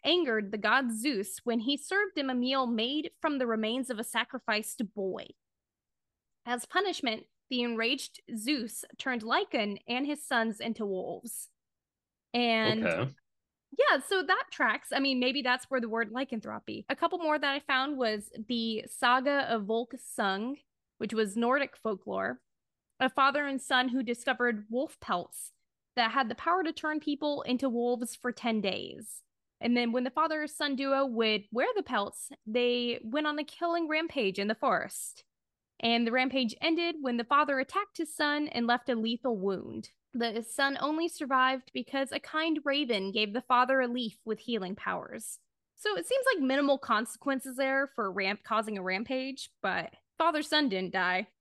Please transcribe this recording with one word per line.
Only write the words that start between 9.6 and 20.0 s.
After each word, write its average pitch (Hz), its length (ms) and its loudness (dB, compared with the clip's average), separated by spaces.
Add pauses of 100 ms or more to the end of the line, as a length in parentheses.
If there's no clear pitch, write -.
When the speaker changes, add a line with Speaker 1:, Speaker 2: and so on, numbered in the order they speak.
Speaker 1:
and 254 180 -2
his 294 180 -4
sons 226 360 0
into 226 260 -4
wolves. - 640 -6 (840)
And 220 520 4
Speaker 2:
Okay. 123 260 0 (680)
Speaker 1:
yeah, 440 220 6
so 381 220 0
that 370 280 2
tracks. - 420 2
I 269 80 2
mean, 269 200 2
maybe 262 220 2
that's 254 240 0
where 262 140 0
the 233 80 -2
word 220 220 0
lycanthropy. 226 800 -6
A 269 80 -2
couple 339 220 0
more 302 200 2
that 277 160 0
I 277 60 -4
found 269 380 0
was 214 320 -2 (180)
the 226 400 -2
Saga 262 640 2
of 214 140 0
Volk 226 320 -2
Sung, 214 580 -2 (420)